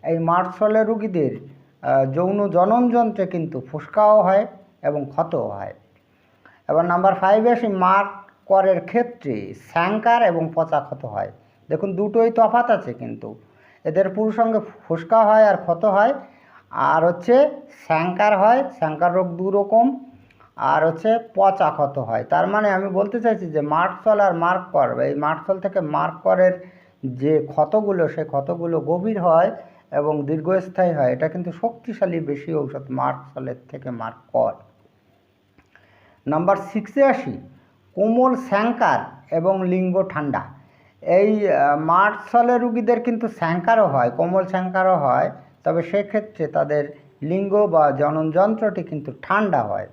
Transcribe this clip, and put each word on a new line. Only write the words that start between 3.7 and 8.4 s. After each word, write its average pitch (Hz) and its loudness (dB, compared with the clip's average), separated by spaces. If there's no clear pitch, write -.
হয় 190 2
এবং 147 -2
ক্ষতও 151 -4
হয়। 101 -10
এবার 156 2
নাম্বার 180 2
ফাইভে 214 4
আসি, 240 0
মার্ক 196 2